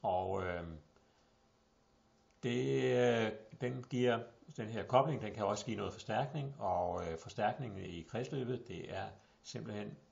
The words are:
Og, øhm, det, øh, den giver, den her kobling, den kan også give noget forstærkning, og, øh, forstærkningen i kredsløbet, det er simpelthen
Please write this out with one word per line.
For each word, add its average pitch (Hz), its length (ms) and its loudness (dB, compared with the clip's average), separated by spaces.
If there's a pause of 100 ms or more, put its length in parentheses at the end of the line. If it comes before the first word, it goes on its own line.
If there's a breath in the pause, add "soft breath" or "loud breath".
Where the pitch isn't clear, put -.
Og, 95 420 2
øhm, 85 340 -4 (1700 soft breath)
det, 131 400 2 (140)
øh, 117 340 6 (300)
den 127 280 -4
giver, 123 340 4 (340)
den 110 120 -4
her 110 140 -2
kobling, 135 380 4
den 104 120 -4
kan 113 120 0
også 160 200 0
give 110 120 -2
noget 98 160 -2
forstærkning, 139 680 -2
og, 90 480 0
øh, 82 100 -4
forstærkningen 110 640 -2
i 87 220 -6
kredsløbet, 127 680 -4
det 85 280 -8
er 98 120 -4 (360 soft breath)
simpelthen 107 540 -8 (140)